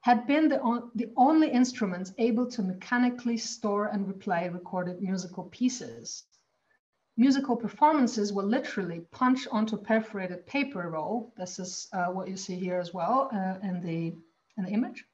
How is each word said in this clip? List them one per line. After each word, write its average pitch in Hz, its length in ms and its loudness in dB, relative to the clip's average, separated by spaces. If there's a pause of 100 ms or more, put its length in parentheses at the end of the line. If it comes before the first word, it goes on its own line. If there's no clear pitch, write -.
had 240 260 4
been 302 220 6
the 285 120 2
on-, 240 340 -2
the 220 220 -2
only 311 340 6
instruments 196 680 0
able 240 280 2
to 240 160 -6
mechanically 240 760 0
store 208 500 -2
and 196 200 -2
replay 180 460 -2
recorded 175 500 -6
musical 185 420 -4
pieces. 139 800 -6 (920)
Musical 262 400 4
performances 233 760 2
were 196 120 -2
literally 190 560 -2 (100)
punched 254 400 2
onto 220 260 0
perforated 202 680 -2
paper 262 440 -4
roll. 165 460 -6
This 180 220 -10
is, - 340 -10
uh, 180 140 0
what 185 220 -4
you 190 80 -8
see 185 180 -8
here 180 240 -2
as 175 160 -6
well, 233 380 0
uh, 190 340 -4
in 180 140 -4
the, 165 340 -4 (440)
in 190 60 -4
the 180 60 -8
image. 240 440 -2